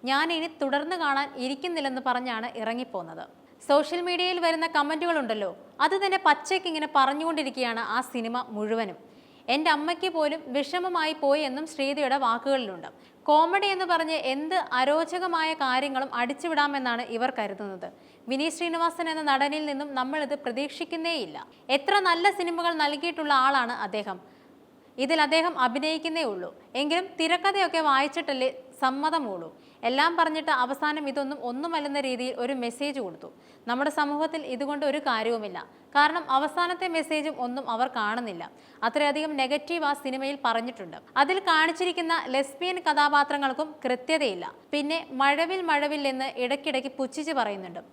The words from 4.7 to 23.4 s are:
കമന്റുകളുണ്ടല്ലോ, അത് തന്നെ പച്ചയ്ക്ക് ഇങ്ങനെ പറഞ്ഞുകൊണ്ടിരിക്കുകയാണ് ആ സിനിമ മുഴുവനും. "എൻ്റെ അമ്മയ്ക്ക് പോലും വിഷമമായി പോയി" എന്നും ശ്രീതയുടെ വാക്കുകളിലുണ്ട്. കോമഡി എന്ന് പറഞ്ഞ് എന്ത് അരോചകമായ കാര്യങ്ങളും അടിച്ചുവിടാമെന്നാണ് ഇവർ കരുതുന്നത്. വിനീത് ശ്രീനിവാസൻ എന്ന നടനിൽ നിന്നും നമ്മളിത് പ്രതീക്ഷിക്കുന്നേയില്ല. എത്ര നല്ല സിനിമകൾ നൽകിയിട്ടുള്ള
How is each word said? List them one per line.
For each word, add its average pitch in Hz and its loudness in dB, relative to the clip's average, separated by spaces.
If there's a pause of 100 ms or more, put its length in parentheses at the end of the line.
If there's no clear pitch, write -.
കമന്റുകളുണ്ടല്ലോ, 294 0 (360)
അത് 320 4
തന്നെ 381 2
പച്ചയ്ക്ക് 359 2
ഇങ്ങനെ 302 -4
പറഞ്ഞുകൊണ്ടിരിക്കുകയാണ് 269 0 (120)
ആ 240 2 (120)
സിനിമ 240 -4 (140)
മുഴുവനും. 214 -2 (560)
"എൻ്റെ 311 2
അമ്മയ്ക്ക് 339 -2
പോലും 311 0 (160)
വിഷമമായി 320 -2
പോയി" 285 4
എന്നും 277 -4
ശ്രീതയുടെ 277 0
വാക്കുകളിലുണ്ട്. 233 0 (400)
കോമഡി 339 6
എന്ന് 370 -2
പറഞ്ഞ് 320 0 (160)
എന്ത് 320 -2 (220)
അരോചകമായ 320 2 (140)
കാര്യങ്ങളും 262 0 (100)
അടിച്ചുവിടാമെന്നാണ് 277 0 (120)
ഇവർ 254 0
കരുതുന്നത്. 196 -6 (420)
വിനീത് 302 -2
ശ്രീനിവാസൻ 330 0
എന്ന 320 -4
നടനിൽ 285 2
നിന്നും 285 -6 (100)
നമ്മളിത് 285 -2
പ്രതീക്ഷിക്കുന്നേയില്ല. 277 -4 (300)
എത്ര 330 2 (140)
നല്ല 339 4 (120)
സിനിമകൾ 339 0 (120)
നൽകിയിട്ടുള്ള 302 0 (140)